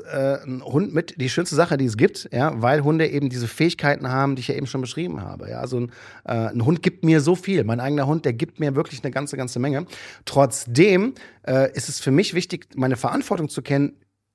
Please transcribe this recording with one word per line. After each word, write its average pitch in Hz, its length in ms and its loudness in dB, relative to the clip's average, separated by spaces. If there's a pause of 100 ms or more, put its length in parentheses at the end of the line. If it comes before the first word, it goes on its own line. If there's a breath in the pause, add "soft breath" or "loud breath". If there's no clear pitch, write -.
(120)
äh, 139 320 -2
ein 131 200 -8
Hund 180 300 0
mit 160 280 -4
die 127 80 0
schönste 170 260 -2
Sache, 165 220 4
die 131 80 2
es 110 120 0
gibt, - 360 2
ja, 131 280 0
weil 139 220 4
Hunde 160 240 2
eben 143 220 -2
diese 123 180 -4
Fähigkeiten 143 640 0
haben, 135 260 2
die 127 40 -10
ich 120 80 -10
ja 139 80 -2
eben 143 100 -4
schon 131 160 -6
beschrieben 156 400 -8
habe, 95 300 -12
ja. 117 80 -8
Also 127 220 -6
ein, 123 100 -6 (340 loud breath)
äh, - 60 -6 (180)
ein 113 160 0
Hund 160 160 2
gibt - 240 -2
mir 160 160 6
so 165 140 4
viel. 180 280 0
Mein 113 160 0
eigener 139 280 0
Hund, 160 180 0
der 127 80 2
gibt - 260 -6
mir 143 160 0
wirklich 147 280 -4
eine 135 80 -4
ganze, 139 260 -6
ganze 123 220 -4
Menge. 143 260 0 (400 loud breath)
Trotzdem, 180 880 4 (320 loud breath)
äh, 131 280 2
ist - 160 -6
es - 100 -8
für 135 120 0
mich 131 220 4
wichtig, - 420 -6
meine 131 200 0
Verantwortung 160 540 -2
zu - 120 -8
kennen, 143 320 0 (420)